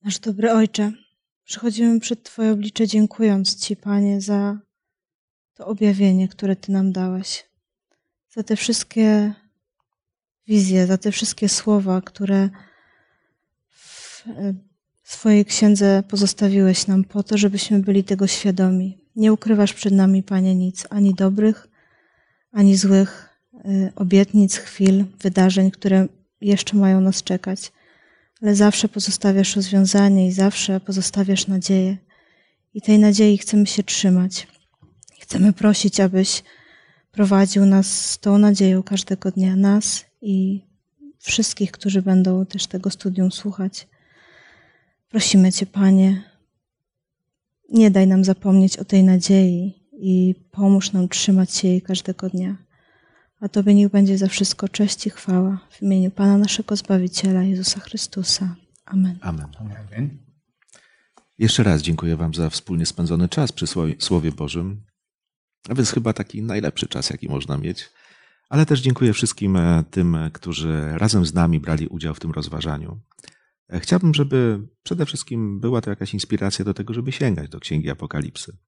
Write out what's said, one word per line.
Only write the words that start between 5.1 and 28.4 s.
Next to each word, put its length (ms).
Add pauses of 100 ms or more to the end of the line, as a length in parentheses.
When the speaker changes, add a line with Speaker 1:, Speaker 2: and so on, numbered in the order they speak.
Speaker 1:
to 120
objawienie, 640
które 280
Ty 160
nam 200
dałeś, 580 (800)
za 120
te 140
wszystkie 760 (1120)
wizje, 400
za 120
te 140
wszystkie 360
słowa, 520
które 500 (1200)
w, 560
e, 280 (540)
swojej 360
księdze 640
pozostawiłeś 800
nam 180
po 180
to, 160
żebyśmy 400
byli 260
tego 220
świadomi. 720 (180)
Nie 160
ukrywasz 420
przed 180
nami, 300
Panie, 320
nic, 360
ani 240
dobrych, 540 (840)
ani 240
złych, 520 (260)
e, 420
obietnic, 600
chwil, 480 (160)
wydarzeń, 500
które 380 (320)
jeszcze 360
mają 240
nas 220
czekać. 500 (680)